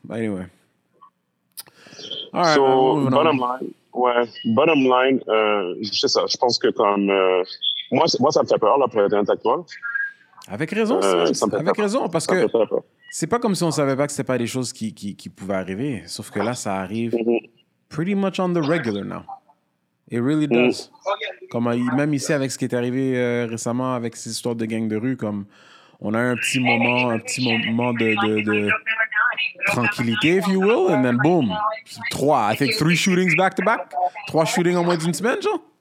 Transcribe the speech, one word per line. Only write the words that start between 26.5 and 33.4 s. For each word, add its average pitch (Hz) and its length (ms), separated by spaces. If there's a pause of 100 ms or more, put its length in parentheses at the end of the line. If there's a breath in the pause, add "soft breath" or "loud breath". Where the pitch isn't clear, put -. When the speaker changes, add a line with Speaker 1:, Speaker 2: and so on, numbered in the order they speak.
Speaker 1:
moment, 123 520
un 113 80
petit - 220 (260)
moment 120 260
de, 113 220 (120)
de, 107 140
de 104 280 (1000)
tranquillité, 120 680
if 175 100
you 190 120
will, 226 340
and 131 100
then 123 200
boom. 143 320 (560)
Trois, 131 400
I 113 60
think 139 180
three 165 220
shootings 180 400
back 185 180